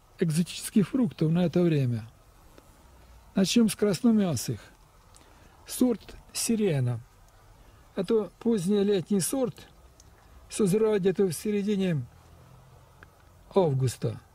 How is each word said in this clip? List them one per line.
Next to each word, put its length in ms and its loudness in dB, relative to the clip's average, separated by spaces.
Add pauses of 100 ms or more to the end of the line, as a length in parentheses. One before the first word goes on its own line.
(200)
экзотических 720 0
фруктов 420 0
на 140 2
это 180 2
время. 440 0 (1300)
Начнем 340 2
с 80 -2
красномясых. 840 0 (1040)
Сорт 500 -2 (180)
Сирена. 680 -2 (960)
Это 420 -2
поздний 460 0
летний 380 0
сорт. 460 -4 (800)
Созревает 540 2
где-то 240 2
в 80 -2
середине 720 -2 (1500)
августа. 680 0 (140)